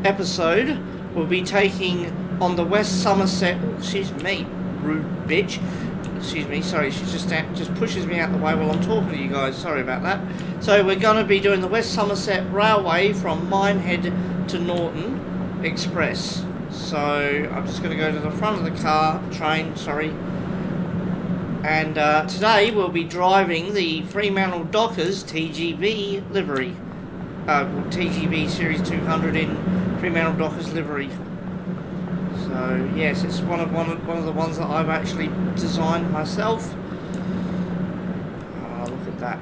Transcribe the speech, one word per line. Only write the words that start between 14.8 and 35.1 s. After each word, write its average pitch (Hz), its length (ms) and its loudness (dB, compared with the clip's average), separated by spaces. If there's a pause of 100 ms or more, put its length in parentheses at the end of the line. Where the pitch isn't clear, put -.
Express. 160 800 -2 (260)
So 147 840 0
I'm 143 140 -4
just - 160 -6
gonna 160 140 -2
go 156 160 0
to 151 80 -2
the 151 100 -2
front 214 280 0
of 170 60 0
the - 160 -2
car, 156 400 4 (120)
train, 156 420 0
sorry. 156 400 -4 (1500)
And, 156 340 2
uh, 151 280 6
today 202 440 6
we'll 196 200 2
be 170 120 0
driving 180 720 4
the 160 280 0
Fremantle 190 600 0
Dockers 190 640 0
T 160 240 -4
G 165 240 -2
V 202 580 0
livery. 143 460 -2 (720)
Uh, 143 180 2 (240)
T 180 180 0
G - 180 0
V - 200 0
Series 160 420 -2
two 170 120 -2
hundred 160 340 0
in 156 220 0 (420)
Fremantle 165 360 2
Dockers 156 380 -2
livery. 147 380 -4 (1300)
So 127 500 -2
yes, 147 300 0
it's - 160 -2
one 170 180 0
of, 165 140 -2
one 165 180 0
of, 165 160 -6
one 165 100 -2
of 160 100 -2
the 160 60 -2
ones 160 260 -2
that 151 120 -2
I've 156 200 2
actually 160 380 -2 (280)